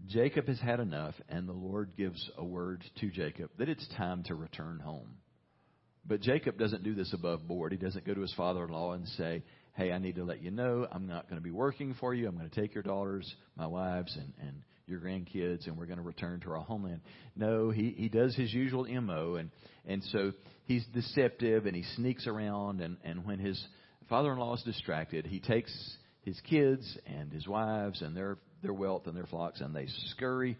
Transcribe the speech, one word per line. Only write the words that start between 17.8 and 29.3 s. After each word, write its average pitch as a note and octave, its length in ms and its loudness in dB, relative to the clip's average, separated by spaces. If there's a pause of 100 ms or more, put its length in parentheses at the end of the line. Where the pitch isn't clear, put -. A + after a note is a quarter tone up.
he A2+ 180 0
does A#2 280 6
his A#2 180 2
usual B2+ 360 2
M B2 200 0
O, E2 260 0
and, E2 160 -2 (340)
and F#2+ 200 -2
so G2 260 2 (320)
he's A#2+ 300 2
deceptive, A#2 720 4
and F#2 100 2
he F2 80 -2 (120)
sneaks A#2+ 320 0
around, G2+ 520 0
and, E2+ 240 -4
and E2+ 220 -6
when G2+ 140 -2
his G2 220 0 (460)
father-in-law B2 480 4
is A2+ 80 -4
distracted, D#2+ 600 -2
he F#2 160 -4
takes A#2 320 4 (480)
his F#2+ 180 -6 (100)
kids C3+ 560 6
and - 260 -8
his D#2 160 -6
wives G#2 540 0
and D#2+ 140 -4
their, F#2+ 220 -2 (240)
their G2 120 -2
wealth G2 340 0
and E2 80 -6
their F2 120 -6
flocks, E2 340 -4